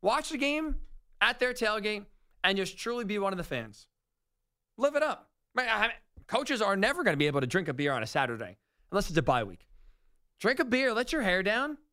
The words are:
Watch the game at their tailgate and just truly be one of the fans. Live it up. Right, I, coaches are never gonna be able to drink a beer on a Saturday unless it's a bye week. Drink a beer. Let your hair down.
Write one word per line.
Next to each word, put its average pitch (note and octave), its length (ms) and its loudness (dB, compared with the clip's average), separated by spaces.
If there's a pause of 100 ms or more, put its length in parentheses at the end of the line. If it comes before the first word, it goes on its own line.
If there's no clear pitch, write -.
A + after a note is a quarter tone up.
Watch B3+ 280 0
the D4+ 80 -4
game D4 380 0 (440)
at A#3+ 180 4
their B3 140 0
tailgate G#3+ 540 -2 (360)
and G3 140 4
just F#3 220 -4
truly A#3+ 260 -4
be G#3 140 -4
one G3 140 0
of F#3+ 40 -6
the F3 80 -6
fans. A2+ 420 -8 (920)
Live C#4+ 180 2
it C#4+ 60 2
up. C#4 260 -4 (260)
Right, B3+ 140 0
I, A3 220 2 (360)
coaches C4 360 0
are G3 140 2
never C#4 280 2
gonna E3+ 120 4
be D3 100 2
able C#3+ 140 2
to C3 60 -2
drink E3 220 -2
a C#3+ 60 -4
beer C#3+ 180 0
on A#2+ 100 0
a A2 40 -4
Saturday A#2 500 -2 (340)
unless G3 200 -2
it's D#3+ 80 4
a D#3 40 2
bye B2 220 2
week. F#2+ 220 -14 (720)
Drink C4 220 0
a D#4+ 40 4
beer. B3+ 300 2
Let A#3+ 180 -2
your D#4 100 0
hair F#3 200 2
down. B3+ 340 0 (160)